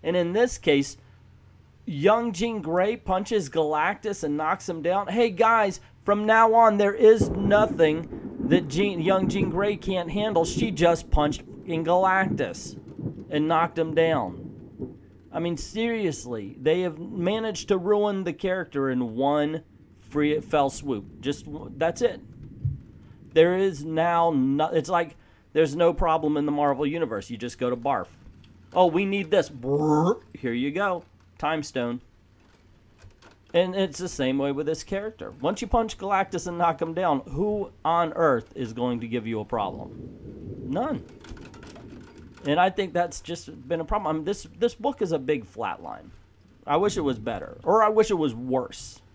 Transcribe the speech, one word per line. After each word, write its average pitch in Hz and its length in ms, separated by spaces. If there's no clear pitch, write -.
And 170 140
in 175 200
this 240 240
case, 139 380
young 208 460
Jean 214 300
Grey 180 340
punches 190 540
Galactus 160 720
and 147 140
knocks 156 320
him 165 120
down. 185 280
Hey, 233 220
guys, 214 500
from 208 200
now 226 300
on, 226 220
there 202 180
is 220 360
nothing 185 1120
that 160 240
Jean, 175 320
young 190 280
Jean - 220
Grey 202 260
can't 175 360
handle. 202 320
She 214 260
just 170 400
punched 147 320
in 165 180
Galactus 185 960
and 151 180
knocked 165 320
him 160 160
down. 127 920
I - 80
mean, 170 200
seriously, 165 1000
they 156 220
have 165 180
managed 202 680
to 196 80
ruin 202 480
the 170 80
character 160 560
in 123 280
one 147 480
free, 151 400
fell 143 300
swoop. 127 500
Just, - 240
that's 160 240
it. 220 220
There 175 240
is 180 260
now 170 460
no, 139 380
it's 160 200
like 170 300
there's 151 240
no 170 160
problem 156 460
in 147 80
the 156 60
Marvel 143 340
Universe. 139 420
You 120 80
just 117 220
go 123 100
to 123 80
Barf. 117 300
"Oh, 180 140
we 170 180
need 196 260
this." 185 200
Brrr, 151 720
here 120 220
you 131 160
go. 180 340
Time 156 260
stone. 120 380
And 185 220
it's 190 240
the 175 100
same 135 300
way 139 140
with 143 120
this 151 200
character. 208 580
Once 180 180
you 220 80
punch 226 300
Galactus 190 480
and 175 100
knock 170 240
him 165 140
down, 165 260
who 196 520
on 170 300
earth 135 400
is 117 180
going 120 280
to 113 80
give 113 180
you 113 140
a 107 40
problem? - 640
None. 233 400
And 151 140
I 190 100
think 185 220
that's 175 280
just 156 480
been 165 120
a 160 40
problem. 160 240
I 156 80
mean, 156 80
this, 202 220
this 240 160
book 262 280
is 170 100
a 156 60
big 131 260
flatline. 87 640
I 147 100
wish 202 200
it 180 60
was 131 160
better, 107 460
or 208 180
I 208 60
wish 214 220
it 202 40
was 151 200
worse. 127 640